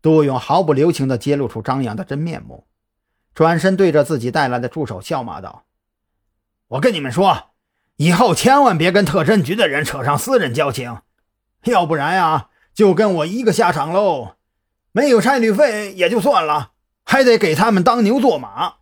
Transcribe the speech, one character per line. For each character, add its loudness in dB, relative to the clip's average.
杜 4
勇 0
毫 0
不 0
留 2
情 -4
地 -2
揭 -4
露 -4
出 -10
张 -4
扬 -6
的 -10
真 -10
面 -8
目， -20
转 2
身 0
对 2
着 2
自 -4
己 -6
带 -2
来 -4
的 -6
助 -6
手 -12
笑 -6
骂 -14
道 -20
：“我 -6
跟 2
你 -6
们 -8
说， 0
以 2
后 4
千 2
万 2
别 0
跟 2
特 0
侦 2
局 -4
的 0
人 -4
扯 -8
上 0
私 0
人 -2
交 -2
情， -12
要 2
不 -2
然 -2
啊， 0
就 4
跟 2
我 -2
一 -6
个 2
下 2
场 -4
喽。 -2
没 2
有 4
差 2
旅 2
费 0
也 0
就 0
算 0
了， -4
还 2
得 4
给 0
他 0
们 2
当 2
牛 0
做 2
马。” -8